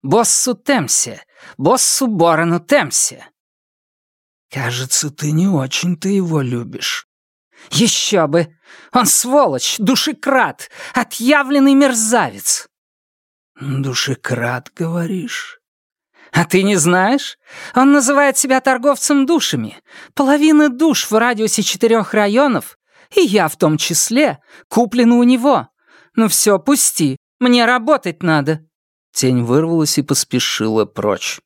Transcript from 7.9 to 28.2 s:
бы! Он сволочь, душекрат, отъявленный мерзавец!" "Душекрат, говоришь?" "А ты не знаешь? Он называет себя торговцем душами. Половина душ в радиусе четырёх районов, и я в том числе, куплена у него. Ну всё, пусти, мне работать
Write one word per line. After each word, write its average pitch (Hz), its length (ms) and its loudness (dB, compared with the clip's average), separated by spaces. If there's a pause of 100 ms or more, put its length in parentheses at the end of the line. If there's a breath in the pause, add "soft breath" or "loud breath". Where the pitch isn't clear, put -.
бы! 160 260 -2 (380 soft breath)
Он 240 140 2
сволочь, 240 720 0
душекрат, 247 920 -2 (240 loud breath)
отъявленный 269 800 2
мерзавец!" 220 920 0 (920)
"Душекрат, 127 1120 -6
говоришь?" 170 840 -8 (720 soft breath)
"А 165 120 2
ты 185 180 0
не 202 140 2
знаешь? 185 640 0 (360 loud breath)
Он 269 180 4
называет 277 440 2
себя 262 240 0
торговцем 269 680 0
душами. 156 520 -2 (360 loud breath)
Половина 294 540 4
душ 269 420 0
в 214 40 0
радиусе 220 480 0
четырёх - 500 0
районов, 214 680 0 (360 soft breath)
и 403 60 4
я 196 280 2
в - 80 -8
том 156 220 2
числе, 220 640 -2 (280 soft breath)
куплена 240 480 2
у 240 60 4
него. 240 460 2 (460 soft breath)
Ну 220 140 2
всё, 196 300 2
пусти, 160 580 0 (240)
мне 247 240 2
работать 233 580 -2